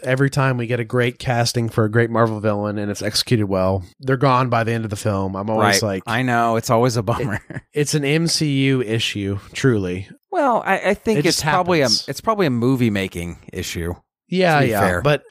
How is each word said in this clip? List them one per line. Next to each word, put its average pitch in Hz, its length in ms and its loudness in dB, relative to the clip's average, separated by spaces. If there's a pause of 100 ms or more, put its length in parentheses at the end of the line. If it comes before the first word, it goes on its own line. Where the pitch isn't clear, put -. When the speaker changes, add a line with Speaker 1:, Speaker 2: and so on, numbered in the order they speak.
Speaker 1:
every 131 260 2
time 135 260 0
we 120 120 -4
get 120 100 -2
a 120 60 -4
great 123 340 -2
casting 120 500 0
for 113 160 0
a 104 60 0
great 117 200 4
Marvel 113 280 2
villain 104 380 -2
and 104 140 -4
it's 98 120 -6
executed 107 440 0
well, 95 360 0 (160)
they're 131 200 -2
gone 127 320 2
by 117 120 0
the 113 100 -2
end 113 120 -2
of 107 60 -6
the 104 60 -4
film. 98 380 -2
I'm 101 140 -6
always 104 340 2
Speaker 2:
Right. - 0 -
Speaker 1:
like, 98 240 -2
Speaker 2:
I 117 160 -2
know. 117 340 2
It's 113 140 -4
always 120 260 2
a 120 60 0
bummer. 107 420 -2
<laughs> - 60 -18
Speaker 1:
It, - 120 -12 (100)
it's 147 220 -2
an 147 100 -2
M 160 220 2
C 143 400 0
U 131 160 2
issue, 101 560 -2 (160)
truly. 101 520 0 (240)
Speaker 2:
Well, 285 360 0
I, 190 120 0 (120)
I 208 40 0
think 214 260 0
Speaker 1:
It 147 60 0
Speaker 2:
it's 160 120 2
Speaker 1:
just - 60 -4
Speaker 2:
probably 175 360 2
a, 135 40 4
Speaker 1:
happens. - 240 0
Speaker 2:
it's 139 120 -8
probably 202 260 0
a 131 40 2
movie 120 400 2
making 90 480 -4 (140)
issue. 87 420 -6 (340)
Speaker 1:
Yeah, 170 320 2
Speaker 2:
To 135 60 4
be 120 60 0
Speaker 1:
yeah, 101 80 0
Speaker 2:
fair. 90 220 0
Speaker 1:
but 143 280 0